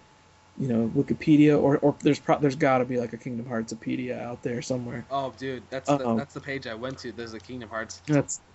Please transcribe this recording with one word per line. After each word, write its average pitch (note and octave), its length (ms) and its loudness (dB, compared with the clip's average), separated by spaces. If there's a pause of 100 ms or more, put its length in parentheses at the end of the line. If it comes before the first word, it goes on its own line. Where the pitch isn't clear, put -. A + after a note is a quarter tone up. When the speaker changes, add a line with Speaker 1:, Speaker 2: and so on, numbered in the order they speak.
(580)
Speaker 1:
you C3+ 100 -2
know, A2+ 260 2
Wikipedia, D3 640 6
or, C#3 200 4
or - 220 4
there's C#3+ 180 4
pro-, - 200 0
there's C#3 180 2
gotta C3 280 2
be, B2+ 140 -2
like, A#2 160 -4
a - 20 -10
Kingdom A#2+ 300 -8
Heartsopedia B2 760 -6
out A#2+ 220 -10
there B2 180 -4
somewhere. A#2+ 500 -6
Speaker 2:
Oh, C3+ 280 -4
dude, C3 320 -8
that's C3 180 -6
the, C#3 180 2
Speaker 1:
Um, A2+ 120 2
Speaker 2:
that's - 160 -6
the B2+ 60 -10
page C3+ 260 -8
I A2+ 80 -8
went C3 240 -8
to. A#2+ 140 -10
There's A2+ 200 -10
a A2 80 -10
Kingdom A#2+ 300 -12
Hearts A2+ 360 -10
Speaker 1:
That's D3 340 0 (140)